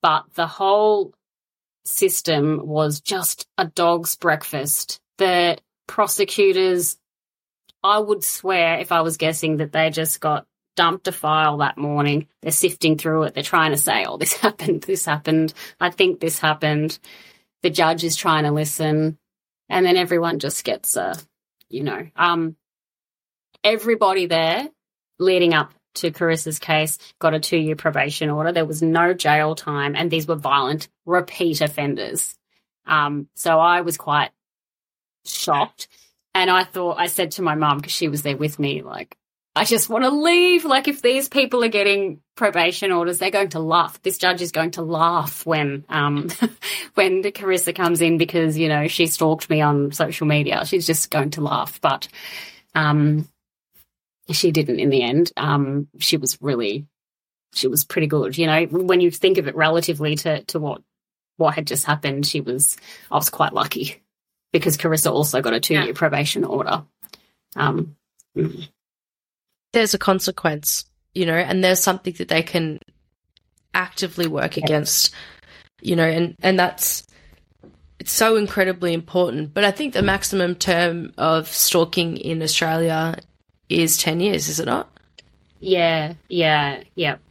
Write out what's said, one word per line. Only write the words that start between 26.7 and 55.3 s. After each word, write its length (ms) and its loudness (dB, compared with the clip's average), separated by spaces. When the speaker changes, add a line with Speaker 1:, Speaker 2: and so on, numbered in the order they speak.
Speaker 1:
got 140 2
a 60 0
two-year 360 0
probation 540 -2
order. 220 0
There 140 0
was 160 -4
no 320 4
jail 420 2
time, 400 -4
and 140 -2
these 180 -2
were 80 0
violent 520 0
repeat 560 0
offenders. 760 -4
Um, 500 0
so 240 2
I 220 4
was 160 -4
quite 340 0
shocked, 600 -4
and 160 2
I 140 4
thought, 360 -4
I 80 0
said 240 -2
to 100 -8
my 140 0
mum, 260 2
'cause 100 -8
she 160 -2
was 160 -4
there 140 -2
with 200 -4
me, 240 -2
like, 360 -14
"I 100 2
just 240 0
wanna 200 2
leave. 560 4
Like, 220 2
if 140 -4
these 260 2
people 360 0
are 60 2
getting 520 0
probation 560 0
orders, 260 0
they're 140 -2
going 180 0
to 100 -6
laugh. 420 0
This 160 -4
judge 240 0
is 120 -6
going 180 0
to 100 -8
laugh 640 0
when, 440 -2
um, 400 0
<laughs> 340 -10
when 260 2
Carissa 540 -2
comes 260 0
in 160 4
because, 400 0
you 120 2
know, 180 0
she 200 0
stalked 420 0
me 120 2
on 300 2
social 340 -2
media. 400 2
She's 220 0
just 240 0
going 200 0
to 100 -6
laugh." 400 -4
But, 260 0
um, 520 2
she 200 2
didn't 280 0
in 100 2
the 140 4
end. 320 2